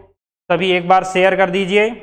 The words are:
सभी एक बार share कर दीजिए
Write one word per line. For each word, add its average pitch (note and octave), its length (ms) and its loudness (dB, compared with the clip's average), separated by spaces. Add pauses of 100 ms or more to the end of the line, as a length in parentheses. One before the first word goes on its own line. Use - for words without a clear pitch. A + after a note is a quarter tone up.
(500)
सभी F3+ 200 0
एक F3+ 180 -2
बार F#3+ 160 2
share F#3 320 0
कर F#3+ 140 0
दीजिए G3 380 0 (140)